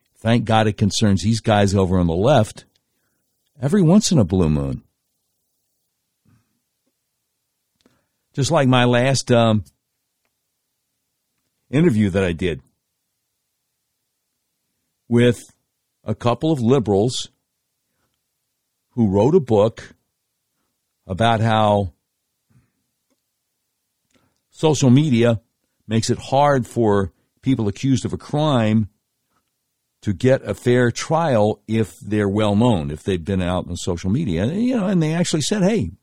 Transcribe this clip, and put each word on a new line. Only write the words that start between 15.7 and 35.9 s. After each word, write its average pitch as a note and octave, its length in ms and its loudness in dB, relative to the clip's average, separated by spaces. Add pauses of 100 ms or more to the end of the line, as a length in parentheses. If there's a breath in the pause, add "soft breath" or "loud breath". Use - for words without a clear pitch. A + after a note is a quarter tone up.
a A2+ 100 -8
couple A#2+ 380 -2
of D3 80 -2
liberals A2 720 0 (1600)
who A2+ 180 0
wrote G#2+ 260 2
a F#3+ 40 4
book A2+ 560 0 (1120)
about A2 320 0
how G#2+ 540 0 (2500)
social C#3+ 400 0
media A#2+ 520 2 (460)
makes A2 220 -2
it A#2+ 80 -2
hard C#3 500 0
for G2+ 460 0 (280)
people A#2+ 260 -2
accused B2+ 380 -2
of - 80 -6
a A#2 40 -6
crime A2+ 720 0 (1120)
to G#2 120 -4
get B2+ 300 0
a G#2 100 -6
fair B2 380 0
trial C3 760 -2
if A2 320 -4
they're G#2 300 -2
well G#2 260 0
known, G2+ 360 0
if D#2 120 -12
they've F#2 200 -4
been F#2+ 180 -4
out F2+ 260 -4
on F2 100 -10
social F#2 320 -6
media. G2+ 340 -2
And, F3 200 -4
you B3+ 120 -2
know, G3 120 -4
and F#3+ 140 0
they D#3 120 -2
actually E3 280 -2
said, G#3 220 -4
"Hey, E3+ 280 -2 (120)